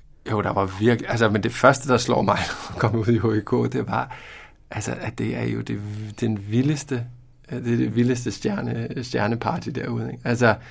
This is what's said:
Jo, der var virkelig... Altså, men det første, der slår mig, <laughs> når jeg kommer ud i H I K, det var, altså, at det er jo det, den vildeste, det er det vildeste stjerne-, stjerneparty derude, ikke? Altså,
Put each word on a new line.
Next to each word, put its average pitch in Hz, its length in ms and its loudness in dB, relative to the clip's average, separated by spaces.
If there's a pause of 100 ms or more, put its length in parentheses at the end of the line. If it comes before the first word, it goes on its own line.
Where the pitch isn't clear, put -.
(300)
Jo, 104 120 2
der 98 100 0
var 95 280 0
virkelig... 117 300 4
Altså, 113 180 4
men 101 140 2
det 113 100 0
første, 143 360 4
der 123 80 4
slår 120 260 2
mig, 98 160 2
<laughs> - 20 -2 (280)
når - 60 -12
jeg - 60 -6
kommer 113 180 2
ud 104 80 -2
i 117 120 4
H 110 60 0 (140)
I - 20 0
K, 120 320 0
det 127 160 -4
var, 120 280 -4 (540)
altså, 117 300 -6
at - 180 -8
det 117 180 -2
er 117 80 -4
jo 117 160 -2
det, 117 200 -6 (400)
den 110 200 0 (100)
vildeste, 131 560 0 (440)
det 123 60 -8 (160)
er 120 40 4
det 117 200 0
vildeste 120 340 2
stjerne-, 120 720 -4
stjerneparty 120 680 -2
derude, 117 440 -4
ikke? 123 120 -12
Altså, 117 300 6 (160)